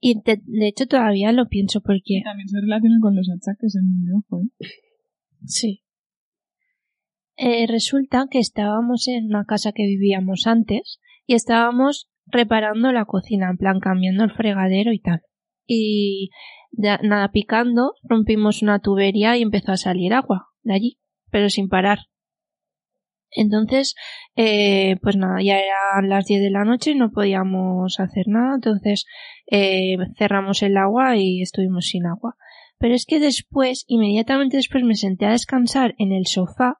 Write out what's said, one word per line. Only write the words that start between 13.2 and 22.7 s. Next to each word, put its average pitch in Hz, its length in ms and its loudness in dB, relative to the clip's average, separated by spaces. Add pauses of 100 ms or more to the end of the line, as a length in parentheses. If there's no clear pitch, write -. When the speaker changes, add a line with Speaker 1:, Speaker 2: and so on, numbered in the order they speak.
Speaker 1:
en 180 80 -2
plan 190 220 0
cambiando 185 440 0
el 214 80 0
fregadero 196 600 0
y 214 80 -2
tal. 170 200 -2 (460)
Y 208 640 -2 (420)
ya, 208 300 0
nada, 208 300 2
picando, 240 600 0 (120)
rompimos 214 580 2
una 208 160 2
tubería 202 580 2
y 240 60 2
empezó 208 300 -2
a 185 40 0
salir 185 380 -2
agua 208 320 -2 (160)
de 214 120 -2
allí, 208 240 -2 (320)
pero 208 200 2
sin 196 180 -2
parar. 196 300 0 (1300)